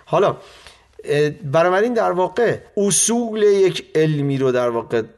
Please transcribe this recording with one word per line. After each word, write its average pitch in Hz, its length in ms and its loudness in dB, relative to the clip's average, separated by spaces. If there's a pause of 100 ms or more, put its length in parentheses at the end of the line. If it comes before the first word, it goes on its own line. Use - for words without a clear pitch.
حالا، 170 320 0 (680)
اه، 147 260 0
بنابراین 175 640 0
در 190 180 0
واقع 180 460 0 (200)
اصول 220 680 0
یک 196 420 2 (100)
علمی 147 420 0
رو 131 140 0
در 123 180 0
واقع 117 320 -2 (160)